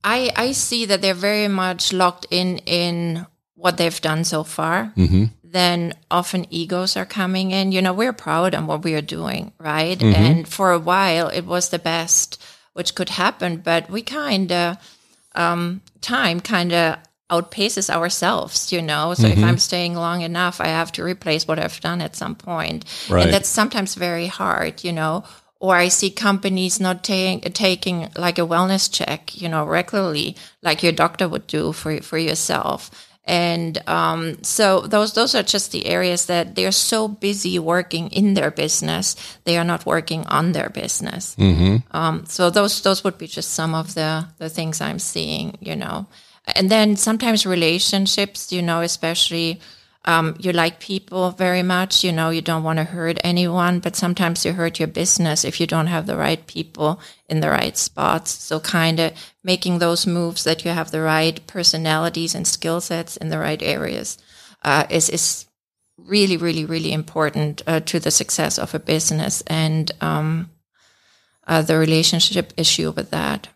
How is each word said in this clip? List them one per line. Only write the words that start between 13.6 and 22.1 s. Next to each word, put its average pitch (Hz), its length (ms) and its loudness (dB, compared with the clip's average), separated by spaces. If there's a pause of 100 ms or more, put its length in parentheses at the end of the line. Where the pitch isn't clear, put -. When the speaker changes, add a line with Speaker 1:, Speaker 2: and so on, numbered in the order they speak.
Speaker 1:
we 208 120 -6
kinda, 196 760 -2 (580)
um, 170 460 0 (200)
time 233 400 0
kinda 170 600 0 (300)
outpaces 196 580 0
ourselves, - 840 -2
you 170 80 0
know? 156 320 -2
So 123 140 4
Speaker 2:
Mm-hmm. 104 120 6
Speaker 1:
if 107 60 6
I'm 120 120 4
staying 175 380 0
long 170 260 -2
enough, 175 400 -2
I 156 60 0
have 165 260 0
to 170 100 -6
replace 165 440 -2
what 156 120 0
I've 165 200 -6
done 170 220 -4
at 156 140 -6